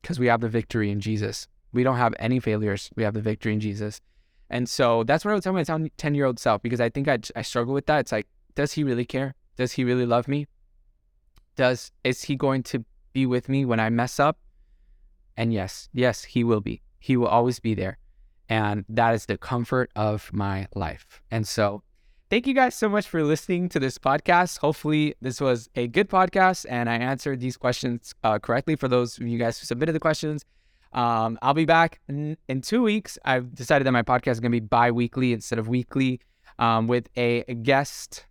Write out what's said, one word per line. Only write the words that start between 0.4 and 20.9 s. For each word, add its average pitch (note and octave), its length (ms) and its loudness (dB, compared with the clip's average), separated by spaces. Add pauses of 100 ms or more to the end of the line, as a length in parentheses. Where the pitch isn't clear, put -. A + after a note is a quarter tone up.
the A#2 80 -2
victory A2 420 -2
in G2+ 100 -2
Jesus. G#2 460 -4 (260)
We B2 100 2
don't B2+ 160 2
have A#2 200 2
any B2 220 0
failures. G#2+ 560 -2
We A#2 60 -2
have G#2+ 100 0
the G#2+ 80 -4
victory G#2+ 320 -2
in G#2+ 80 0
Jesus. G#2 400 -6 (480)
And B2 200 -4
so A#2 360 2
that's C#3+ 180 2
what G#3 100 0
I - 20 2
would F#3+ 80 0
tell F#3+ 100 -2
my F3+ 120 0
ten, D#3+ 340 -2
ten-year-old C#3+ 400 0
self, A2 240 2
because A#2+ 180 -2
I A#2 80 2
think C#3 180 -2
I, C3+ 120 2 (180)
I A2+ 60 -6
struggle B2 320 -2
with C#3 120 -2
that. D3+ 140 4
It's A#2+ 120 -4
like, A2 140 -2 (280)
does C#3+ 180 0
he D3+ 120 -2
really B2 200 0
care? C3 300 -4 (220)
Does B2+ 160 -2
he C3 120 -2
really B2 220 2
love A#2+ 220 2
me? C#3+ 180 -2 (1080)
Does, B2+ 360 0 (120)
is B2+ 180 0
he C#3 140 -2
going C3+ 280 0
to A#2 200 -4 (280)
be C3+ 140 2
with B2 220 0
me C3+ 160 2
when A#2 160 2
I A2 100 2
mess A#2 280 0
up? D3 200 2 (1000)
And A#2 160 0
yes, F#2+ 400 -4
yes, B2 320 0
he - 180 -2
will A2+ 180 2
be. A2+ 220 -8 (180)
He C3 160 0
will A#2+ 120 2
always A#2+ 320 2
be A2 140 -2
there. F#2+ 240 -6 (500)
And G#2 400 0
that A2+ 260 4
is G#2+ 120 -4
the G#2 100 -2
comfort B2 580 -2
of G#2+ 380 -2
my G2 420 -4
life. - 560 -10